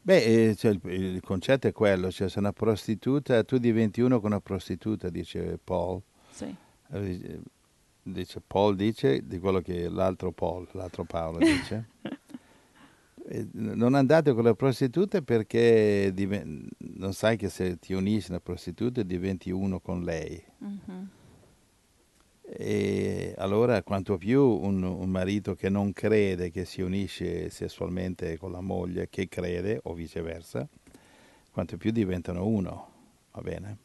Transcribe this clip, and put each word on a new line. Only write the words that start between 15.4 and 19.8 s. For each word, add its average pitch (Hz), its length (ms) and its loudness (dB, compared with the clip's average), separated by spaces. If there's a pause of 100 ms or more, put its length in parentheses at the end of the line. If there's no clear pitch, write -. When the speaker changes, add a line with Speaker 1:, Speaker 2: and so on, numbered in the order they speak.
Speaker 1:
diven-, 95 540 -4 (260)
non 95 180 -6
sai 110 240 2
che 101 120 -4
se 90 280 -2
ti - 160 -10
unisci 95 360 0
a 92 60 -6
una 85 60 -4
prostituta 110 640 -6
diventi 90 480 -4
uno 95 300 -2